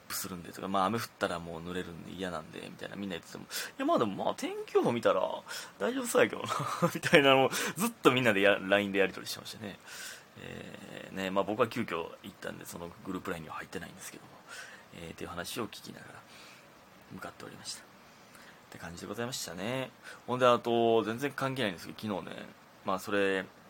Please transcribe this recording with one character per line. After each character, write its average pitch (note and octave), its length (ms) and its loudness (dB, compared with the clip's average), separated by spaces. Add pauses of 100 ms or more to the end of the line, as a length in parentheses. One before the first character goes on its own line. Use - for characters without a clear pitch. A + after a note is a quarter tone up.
プ - 80 -8
す - 140 -6
る F#2+ 80 -8
ん F2 60 -10
で - 100 -12
と - 80 -14
か、 F#2+ 80 -4
ま G2 120 4
あ、 F#2+ 40 6
雨 G#2+ 140 2
降 - 20 -4
っ A#2 40 -6 (140)
た G2+ 80 2
ら F2+ 120 -2
も E2+ 180 -8
う E2 60 -8
濡 F2 100 -8
れ F2+ 100 -2
る F2 100 -12
ん E2 120 -12
で F2+ 80 -12
嫌 F#2 180 -4
な E2 100 -4
ん E2 120 -14
で、 - 80 -12
み - 120 -12
た - 120 -12
い - 60 -8
な、 - 60 -12
み G2+ 100 -4
ん - 20 -4
な F2 80 -4
言 E2+ 60 -10
っ - 20 -20
て - 80 -18
て - 60 -10
も、 F2+ 60 -12
い - 20 -18 (320)
や、 C4+ 80 -2
ま E4 80 4
あ G3 40 4
で C3 60 2
も、 G2+ 220 -2
ま - 60 2
あ、 - 20 -16
天 D#4+ 180 -6 (140)
気 - 80 -16
予 G4 80 6
報 E3+ 100 2
見 A#2+ 80 -2
た F#2+ 140 6
ら、 F#2 80 2 (560)
大 A#3 160 0
丈 C4+ 80 -2
夫 A#3+ 40 -6
そ A#3+ 140 4
う - 20 10
や A2+ 60 6
け - 80 -6
ど - 60 -6
な、 A2+ 60 -4 (200)
<laughs> - 260 0
み - 60 -6
た - 160 6
い D3 60 10
な C#3 80 8
の C3+ 160 10
を、 A#2 40 2 (260)
ず F#3+ 100 2
っ A#3 40 -2 (120)
と C#3+ 100 10
み B2+ 80 4
ん B2+ 40 4
な A2+ 100 8
で G2 80 4
や、 G2 160 8
line G2+ 320 2
で G2 80 2
や F#2+ 80 6
り F2+ 80 -2
取 A2 100 -10
り - 60 -8
し - 20 -6
て - 80 -10
ま - 60 -14
し - 100 -12
た G#2 80 -12
ね。 G2 140 -10 (580)
え - 760 -12
ー、 - 40 -10
ね、 F#2+ 140 -2
ま G2 100 2
あ、 F#2+ 40 4
僕 G#2+ 160 0
は A#2+ 80 4
急 A#2+ 120 -4
遽 E2+ 300 -4 (120)
行 G#2 60 -12
っ - 20 -12 (120)
た F2 80 -6
ん F2 80 -10
で、 F2 80 -14
そ - 120 -10
の E2+ 120 -10 (160)
グ F#2+ 80 -4
ル F2+ 60 -6
ー - 20 -10
プ - 80 -6
line F2 80 -6
に D#2 100 -12
は - 60 -10
入 - 100 -8
っ - 60 -16
て F2+ 100 -10
な E2+ 60 -10
い - 40 -14
ん - 40 -18
で - 80 -18
す - 100 -14
け - 60 -14
ど - 60 -20
も、 - 60 -20 (640)
え E2 120 -10
ー、 E2 40 -8
っ - 20 -20
て E2+ 100 -10
い - 20 -6
う F2 40 -8
話 F2 320 -6
を G#2 60 -4
聞 - 140 -16
き - 120 -14
な - 60 -16
が - 80 -18
ら、 - 40 -18 (1000)
向 G2 80 -14
か - 100 -10
っ - 20 -14
て - 140 -16
お - 20 -14
り - 80 -16
ま G2 80 -18
し - 120 -10
た。 - 60 -16
っ - 920 -20
て - 40 -16
感 E2+ 160 -12
じ F2+ 60 -12
で F#2+ 40 -8
ご G2 80 -6
ざ A#2 80 -4
い A#2+ 40 -2
ま B2 60 -6
し - 120 -6
た E2+ 100 -8
ね。 B2 380 -4 (340)
ほ A#2+ 80 -2
ん B2+ 60 2
で、 B2+ 60 8
あ A#2+ 120 8
と、 A#2 460 6
全 G#2+ 120 -2
然 C#3 140 -2
関 C3+ 240 -2
係 C3 80 -2
な G#2+ 60 2
い - 20 -2
ん F2 40 -4
で D#2 60 -12
す - 60 -14
け G2+ 60 -10
ど、 G#2 260 -4
昨 E2+ 100 -8
日 G2 80 -10
ね、 - 80 -10 (400)
ま G2 100 0
あ、 F#2 40 0
そ G2+ 140 -8
れ、 G2 320 2 (260)